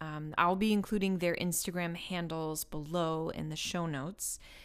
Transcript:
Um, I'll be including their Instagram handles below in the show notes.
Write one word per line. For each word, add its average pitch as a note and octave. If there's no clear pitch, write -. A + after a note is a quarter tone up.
Um, D#3
I'll F3+
be G#3+
including F#3+
their F3
Instagram F3
handles D#3+
below D#3+
in D#3
the D#3
show E3+
notes. D3+